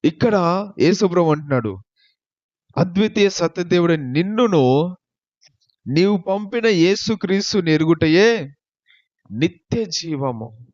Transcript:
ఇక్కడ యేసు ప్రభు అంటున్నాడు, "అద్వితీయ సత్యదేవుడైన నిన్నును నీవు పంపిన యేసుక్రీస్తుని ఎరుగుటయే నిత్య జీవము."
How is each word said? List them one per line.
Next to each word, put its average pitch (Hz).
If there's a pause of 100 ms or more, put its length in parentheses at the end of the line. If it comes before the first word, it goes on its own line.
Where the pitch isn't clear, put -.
ఇక్కడ 214 (460)
యేసు 190
ప్రభు 175
అంటున్నాడు, 127 (960)
"అద్వితీయ 196
సత్యదేవుడైన 170
నిన్నును 165 (920)
నీవు 180
పంపిన 208
యేసుక్రీస్తుని 196
ఎరుగుటయే 160 (840)
నిత్య 180
జీవము." 127